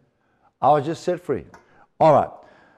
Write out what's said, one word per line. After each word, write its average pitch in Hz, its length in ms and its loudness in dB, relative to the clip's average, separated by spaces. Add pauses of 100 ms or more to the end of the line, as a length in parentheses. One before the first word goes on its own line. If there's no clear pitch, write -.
(640)
I 127 80 2
was 147 140 2
just 160 180 -10
set 180 180 -6
free. 98 260 -8 (540)
All 156 120 4
right. 107 180 2 (460)